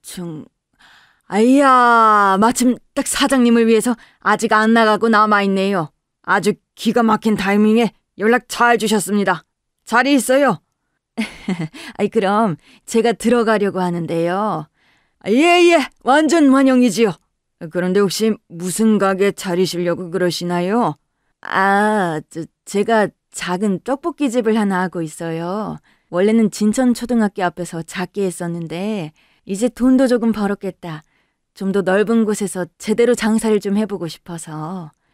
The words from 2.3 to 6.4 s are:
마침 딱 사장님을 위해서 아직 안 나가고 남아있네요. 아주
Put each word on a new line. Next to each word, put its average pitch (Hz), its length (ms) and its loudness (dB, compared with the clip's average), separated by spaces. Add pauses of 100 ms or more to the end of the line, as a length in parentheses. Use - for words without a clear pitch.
마침 240 360 0 (180)
딱 277 120 -4
사장님을 240 600 2
위해서 226 280 2 (260)
아직 208 340 0
안 220 180 2
나가고 226 380 2
남아있네요. 196 800 0 (320)
아주 185 320 0 (200)